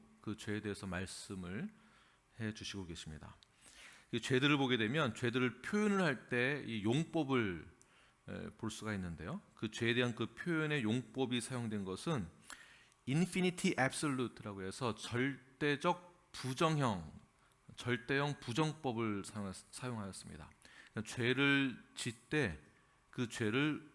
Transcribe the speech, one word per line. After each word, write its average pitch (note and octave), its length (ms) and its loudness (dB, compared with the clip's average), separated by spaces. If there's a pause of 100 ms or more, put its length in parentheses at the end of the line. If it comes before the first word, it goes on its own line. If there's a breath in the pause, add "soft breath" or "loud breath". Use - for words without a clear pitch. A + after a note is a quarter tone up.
(200)
그 G#2 160 -6
죄에 G#2+ 240 -4
대해서 G2+ 280 -4
말씀을 F#2+ 800 -6 (720 loud breath)
해주시고 G#2 460 -6
계십니다. D#2 500 -12 (760 loud breath)
이 A#2+ 100 -2
죄들을 C3 360 4
보게 C3 200 4
되면 A#2 380 2
죄들을 B2 480 2
표현을 G3+ 400 4
할 D3 260 0
때 B2+ 380 2
이 A2+ 160 -2
용법을, B2+ 840 2 (680 soft breath)
에, F#2 280 -8
볼 G#2+ 140 -4
수가 G#2+ 220 -4
있는데요. F2+ 460 -6 (140)
그 A2 160 -4
죄에 A#2 240 2
대한 A#2+ 220 2
그 A#2 180 -2
표현의 D#3 480 0
용법이 B2 580 0
사용된 A2 440 -2
것은 F#2+ 440 -2 (760 loud breath)
인피니티 F3+ 720 2
앱솔루트라고 B2+ 840 0
해서 G2+ 320 -2
절대적 C#3 1400 -2
부정형, B2+ 800 2 (640 soft breath)
절대형 C#3 640 0
부정법을 A#2 840 0
사용하-, G2 280 -6 (180)
사용하였습니다. F#2 760 -8 (440 loud breath)
그러니까 - 220 -6
죄를 C3+ 600 4 (180)
짓되 A#2+ 680 -2 (500 soft breath)
그 B2 180 -2
죄를 C3 680 0